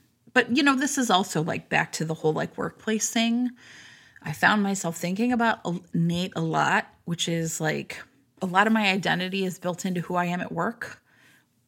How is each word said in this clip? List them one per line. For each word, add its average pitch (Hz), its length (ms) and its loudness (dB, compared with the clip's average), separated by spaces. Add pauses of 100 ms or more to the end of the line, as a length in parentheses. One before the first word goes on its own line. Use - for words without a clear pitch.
(340)
But, 240 220 2
you 311 60 4
know, 285 120 4
this 277 220 -2
is 240 140 2
also, 185 320 2
like, 165 260 -4
back 156 240 0
to - 120 -4
the 160 100 -4
whole, 156 180 0
like, 160 240 -4
workplace - 540 -4
thing. 233 400 0 (720)
I 151 100 -8
found 196 300 4
myself 190 340 -2
thinking 190 360 -2
about 233 320 2
a-, 175 160 -2 (120)
Nate 170 420 0
a 160 60 -2
lot, 160 460 2 (180)
which 165 240 -4
is, 165 320 -2
like, 151 420 -4 (380)
a 190 60 0
lot 185 200 4
of 220 60 4
my 220 180 4
identity 185 540 0
is 180 140 -4
built 175 260 -4
into 180 160 -2
who 170 140 -6
I 175 120 2
am 175 140 -2
at - 100 -8
work, 170 520 -6 (640)